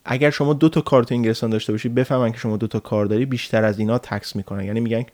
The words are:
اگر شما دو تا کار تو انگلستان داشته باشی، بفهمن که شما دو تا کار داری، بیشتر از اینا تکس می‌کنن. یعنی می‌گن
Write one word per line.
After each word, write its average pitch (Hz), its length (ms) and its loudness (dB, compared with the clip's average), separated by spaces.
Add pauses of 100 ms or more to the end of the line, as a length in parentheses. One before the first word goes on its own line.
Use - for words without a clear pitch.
اگر 139 260 2
شما 143 220 2
دو 151 160 4
تا 160 120 0
کار 131 240 4
تو 127 100 -2
انگلستان 113 360 0
داشته 110 220 -2
باشی، 107 160 -2
بفهمن 123 440 0
که 117 60 -12
شما 107 180 -2
دو 110 100 -2
تا 107 140 -4
کار 104 260 0
داری، 107 200 0
بیشتر 117 380 0
از 107 140 2
اینا 110 200 0
تکس - 380 -8
می‌کنن. 98 280 -6
یعنی 107 160 -2
می‌گن 117 340 0